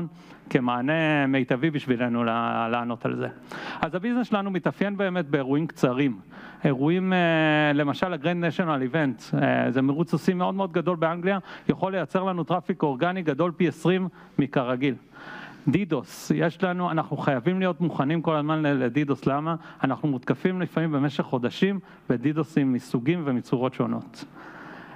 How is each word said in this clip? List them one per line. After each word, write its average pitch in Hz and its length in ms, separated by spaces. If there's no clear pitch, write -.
כמענה 143 800
מיטבי 135 420
בשבילנו 123 540
ל-, 117 480
לענות 120 340
על 123 100
זה. 123 120
אז 160 140
הביזנס 233 320
שלנו 202 240
מתאפיין 190 460
באמת 180 280
באירועים 143 420
קצרים. 127 520
אירועים, 165 500
אה, 185 40
למשל 147 400
ה-Grand 170 460
National 139 340
Event, 143 480
אה, 127 300
זה 131 100
מרוץ 143 300
סוסים 180 260
מאוד 185 180
מאוד 196 160
גדול 175 240
באנגליה, 175 440
יכול 185 220
לייצר 185 320
לנו 180 200
טראפיק 175 400
אורגני 165 380
גדול 156 360
פי 180 100
עשרים 185 400
מכרגיל. 131 560
דידוס, 160 680
יש 165 280
לנו, 180 280
אנחנו 156 260
חייבים 151 420
להיות 180 220
מוכנים 156 400
כל 160 140
הזמן 156 260
ל-, 143 220
לדידוס. 135 420
למה? 151 300
אנחנו 135 240
מותקפים 147 540
לפעמים 160 300
במשך 147 320
חודשים 180 560
בדידוסים 139 640
מסוגים 135 520
ומצורות 127 480
שונות. - 520